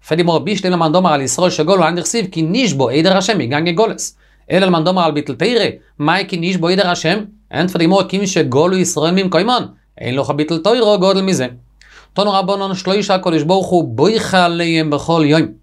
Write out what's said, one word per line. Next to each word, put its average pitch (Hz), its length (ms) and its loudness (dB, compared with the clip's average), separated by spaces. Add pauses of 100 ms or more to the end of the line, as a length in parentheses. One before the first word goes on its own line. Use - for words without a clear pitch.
פערט 165 100 0
די 175 40 2
גמרא, 165 160 2
בישלמה 185 380 -2
מאן 160 160 2
דאמר 180 200 2
על 143 80 0
ישראל 165 300 0
שגורלו, 160 380 2
אן 175 80 -2
דכתיב, 196 360 -4
כי 165 100 -2
נשבע 156 500 0
עדר 165 240 2
השם, 196 240 0
יגנגו 160 440 0
גלות. - 160 -4 (500)
אלא 190 180 2
מאן 165 160 2
דאמר 180 200 2
על 156 80 0
ביטול 143 240 -6
תורה, 190 300 0 (320)
מאי 170 300 0
כי 185 120 -6
נשבע 175 300 0
עדר 185 200 2
השם? 170 280 -2 (340)
ענטפערט 180 240 -2
די 170 100 2
גמרא, 190 160 4
כיוון 190 240 -2
שגורלו 160 500 2
ישראל 170 380 0
ממקומם, 196 520 0 (320)
אין 123 180 -4
לך 139 140 -2
ביטול 151 280 -2
תורה 208 380 2
גדול 190 240 2
מזה. 170 260 0 (680)
תנו 202 200 0
רבנן, 196 420 -2
שלושה 196 400 0
הקדוש 175 280 0
ברוך 185 240 0
הוא, 147 300 0
בוכה 185 480 2
עליהם 170 460 0
בכל 156 360 0
יום. 156 160 4 (200)